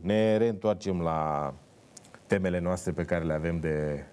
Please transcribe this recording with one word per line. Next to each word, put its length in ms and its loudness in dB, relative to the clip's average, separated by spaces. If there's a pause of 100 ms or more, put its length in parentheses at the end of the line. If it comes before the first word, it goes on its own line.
ne 360 4
reîntoarcem 640 0
la 540 0 (720)
temele 340 0
noastre 320 -2
pe 120 -2
care 200 0
le 80 0
avem 280 -2
de 520 -2